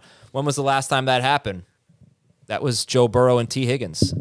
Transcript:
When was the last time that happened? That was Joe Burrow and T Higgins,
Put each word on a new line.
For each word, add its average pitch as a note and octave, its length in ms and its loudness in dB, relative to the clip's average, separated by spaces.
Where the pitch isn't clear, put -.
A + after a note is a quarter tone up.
When C#3 140 -4
was C#3+ 100 -2
the C#3+ 80 -4
last C3+ 240 0
time C3 180 0
that B2+ 160 2
happened? A#2 420 -2
That - 140 -4
was B2 240 -2
Joe B2 220 4
Burrow B2 320 4
and A#2+ 100 -2
T C3+ 160 -2
Higgins, A#2+ 560 -2